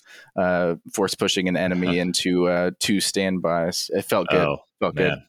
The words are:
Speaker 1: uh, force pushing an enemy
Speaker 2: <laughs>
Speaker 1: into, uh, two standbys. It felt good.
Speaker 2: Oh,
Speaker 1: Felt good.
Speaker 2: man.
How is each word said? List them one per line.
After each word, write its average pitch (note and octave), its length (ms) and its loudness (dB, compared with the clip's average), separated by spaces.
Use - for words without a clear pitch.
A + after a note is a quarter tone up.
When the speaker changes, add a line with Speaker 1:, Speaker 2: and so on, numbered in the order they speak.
Speaker 1:
uh, F2+ 380 2
force F#2+ 220 0
pushing F#2+ 320 0
an F2+ 100 0
enemy F2+ 400 0
Speaker 2:
<laughs> - 20 0
Speaker 1:
into, F2+ 480 2
uh, F2+ 320 2
two G#2 200 0
standbys. F2 920 -2
It G2 100 0
felt G2 240 0
good. D#3 200 2
Speaker 2:
Oh, C#2+ 100 -2
Speaker 1:
Felt E2+ 160 -2
good. F2+ 140 2
Speaker 2:
man. C#2 200 -4